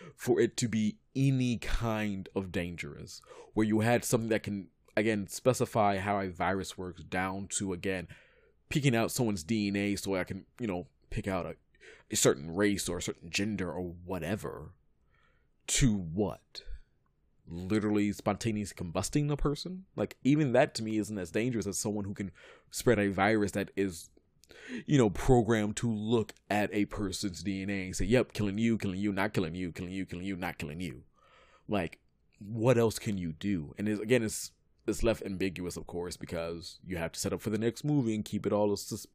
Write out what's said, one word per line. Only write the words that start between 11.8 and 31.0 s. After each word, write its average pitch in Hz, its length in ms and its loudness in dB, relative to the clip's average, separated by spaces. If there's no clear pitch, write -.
a 107 60 -2
certain 82 360 2
race 101 360 2
or 87 100 -4
a 82 40 -8
certain - 280 -10
gender 98 420 -2
or 87 220 -6
whatever. 92 680 -6
To 120 260 4
what? 92 680 -4
Literally 104 680 0
spontaneous 104 600 -2
combusting 92 580 -2
a 147 60 -2
person? 175 480 -2
Like, - 300 -4
even 143 280 6
that 135 220 6
to 110 80 -6
me 110 160 -2
isn't 107 200 -2
as 90 120 -6
dangerous 113 380 0
as 95 100 -4
someone 104 260 -2
who 98 100 -8
can 95 180 -8
spread - 280 4
a 101 120 4
virus 101 420 4
that 98 240 -2
is, 95 340 -2
you 143 120 4
know, 113 120 8
programmed 107 640 4
to 120 140 0
look 110 440 0
at 101 220 2
a 104 120 2
person's 92 580 -6
D 95 200 -4
N 95 80 -6
A 95 160 -4
and 92 100 -8
say, 98 80 0
"Yep, 113 280 2
killing 101 260 -2
you, 117 180 4
killing 98 240 -4
you, 104 120 0
not 98 200 0
killing 82 220 -2
you, 90 180 -6
killing 90 200 -8
you, 95 120 -6
killing 90 220 -10
you, 98 100 -4
not 87 220 -6
killing 78 220 -8
you." 80 240 -8